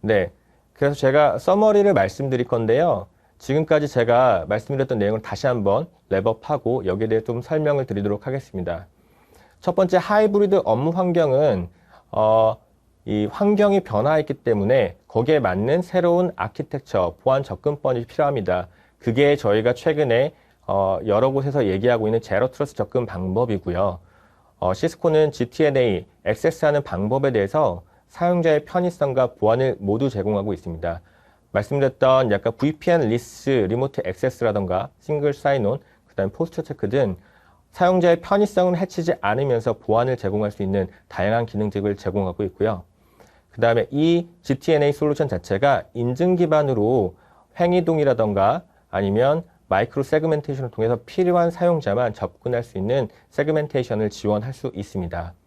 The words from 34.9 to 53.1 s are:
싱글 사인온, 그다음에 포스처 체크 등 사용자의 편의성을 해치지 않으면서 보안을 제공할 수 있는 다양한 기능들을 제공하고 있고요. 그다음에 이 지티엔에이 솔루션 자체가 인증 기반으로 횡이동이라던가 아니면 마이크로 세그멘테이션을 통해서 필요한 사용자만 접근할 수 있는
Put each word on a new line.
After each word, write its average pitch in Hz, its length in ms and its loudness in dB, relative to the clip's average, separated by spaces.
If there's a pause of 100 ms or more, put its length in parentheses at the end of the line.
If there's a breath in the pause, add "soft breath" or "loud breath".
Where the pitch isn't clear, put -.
싱글 147 320 -2
사인온, 139 480 -2 (260 soft breath)
그다음에 98 240 -4
포스처 165 320 -6
체크 - 260 -6
등 110 280 0 (560 soft breath)
사용자의 175 480 2
편의성을 185 580 0
해치지 175 420 -4
않으면서 117 580 0
보안을 120 380 0
제공할 104 360 -4
수 - 100 -8
있는 95 240 -2 (220 soft breath)
다양한 110 360 -2
기능들을 104 520 -4
제공하고 95 480 -4
있고요. 98 400 -4 (680 soft breath)
그다음에 117 400 0
이 170 380 0 (140)
지티엔에이 147 500 0
솔루션 147 340 -2
자체가 101 560 0 (100)
인증 127 440 0
기반으로 131 800 2 (420 soft breath)
횡이동이라던가 143 1040 2 (300 soft breath)
아니면 113 500 0 (240 soft breath)
마이크로 120 380 0
세그멘테이션을 147 680 -2
통해서 117 340 -2
필요한 175 460 0
사용자만 135 640 0
접근할 - 480 -6
수 - 160 -10
있는 123 300 -2 (220 soft breath)